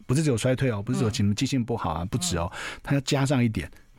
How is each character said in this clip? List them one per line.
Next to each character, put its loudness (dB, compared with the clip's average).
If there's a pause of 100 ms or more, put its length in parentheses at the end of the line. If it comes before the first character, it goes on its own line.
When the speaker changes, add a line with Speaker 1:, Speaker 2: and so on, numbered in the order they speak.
Speaker 1:
不 0
是 2
只 4
有 4
衰 2
退 0
哦， -4
不 -4
是 -2
只 2
有 2
什 -2
么 2
记 0
性 0
不 -4
好 -2
啊， -4
Speaker 2:
嗯。 -4
Speaker 1:
不 -2
止 -2
哦， -2
Speaker 2:
嗯。 -10
Speaker 1:
它 -2
要 2
加 2
上 4
一 4
点 -4 (300)